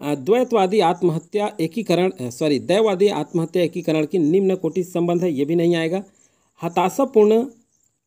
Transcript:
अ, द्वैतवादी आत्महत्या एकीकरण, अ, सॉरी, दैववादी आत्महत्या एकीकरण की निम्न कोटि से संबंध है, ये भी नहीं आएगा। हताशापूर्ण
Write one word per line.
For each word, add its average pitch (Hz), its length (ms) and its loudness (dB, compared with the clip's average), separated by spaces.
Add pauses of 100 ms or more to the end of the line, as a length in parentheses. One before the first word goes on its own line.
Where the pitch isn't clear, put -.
अ, 147 140 -2
द्वैतवादी 208 680 2
आत्महत्या 170 800 -2
एकीकरण, 180 500 0
अ, 123 200 -8
सॉरी, 147 280 0
दैववादी 196 500 0
आत्महत्या 165 540 -2
एकीकरण 165 440 -2
की 185 120 -2
निम्न 185 360 2
कोटि 180 300 -4
से 180 60 -12
संबंध 175 340 0
है, 175 80 0
ये 135 120 -2
भी 160 100 0
नहीं 170 220 2
आएगा। 165 280 -4 (580)
हताशापूर्ण 208 840 2 (600)